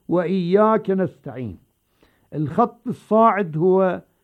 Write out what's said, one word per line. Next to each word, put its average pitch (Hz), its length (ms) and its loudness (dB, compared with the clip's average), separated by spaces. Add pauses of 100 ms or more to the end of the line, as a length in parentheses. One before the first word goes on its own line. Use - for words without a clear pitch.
وإياك 190 800 0
نستعين. 131 760 -6 (720)
الخط 165 520 -2
الصاعد 208 720 0
هو 185 460 0 (220)